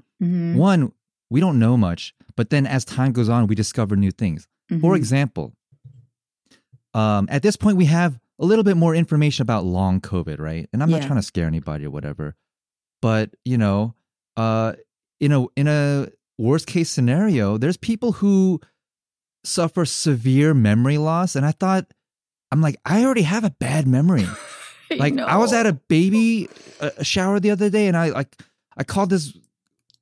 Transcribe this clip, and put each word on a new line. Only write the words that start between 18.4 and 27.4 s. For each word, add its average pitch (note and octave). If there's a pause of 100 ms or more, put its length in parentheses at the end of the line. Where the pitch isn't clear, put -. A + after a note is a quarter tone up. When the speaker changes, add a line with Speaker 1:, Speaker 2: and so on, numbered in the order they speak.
Speaker 2:
suffer E3+
severe C3+
memory A#2+
loss. D#3+
And C3+
I D#3
thought, F#3+ (640)
I'm C#3+
like, D3+
"I G#3+
already B3
have G3+
a F#3
bad C3+
memory." C3
Speaker 1:
<laughs> -
I E4
Speaker 2:
Like, -
Speaker 1:
know. B3+
Speaker 2:
I F3
was A3
at A3+
a G3
baby, G3 (320)
uh, D3
a D3
shower G3